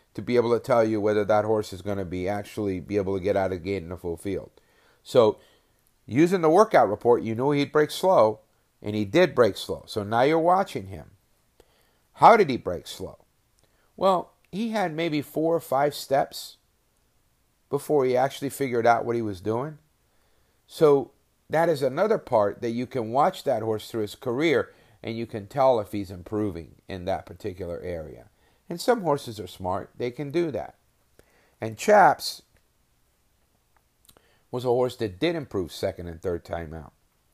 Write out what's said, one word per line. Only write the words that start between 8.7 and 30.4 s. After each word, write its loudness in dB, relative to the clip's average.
and -6
he -2
did 2
break 4
slow. -10
So -6
now 0
you're 2
watching 0
him. -16
How 8
did 4
he 0
break -6
slow? -14
Well, 0
he -6
had -2
maybe -2
four -2
or -2
five 0
steps -4
before 0
he 2
actually -2
figured -2
out 4
what -2
he -2
was -8
doing. -4
So 2
that 2
is 0
another 0
part 0
that -4
you -4
can -6
watch 0
that 0
horse -4
through -4
his -6
career, 0
and -8
you -8
can -10
tell 2
if -6
he's -6
improving -6
in -10
that -4
particular -10
area. -10
And -10
some 0
horses -4
are -12
smart. -6
They -6
can -10
do -2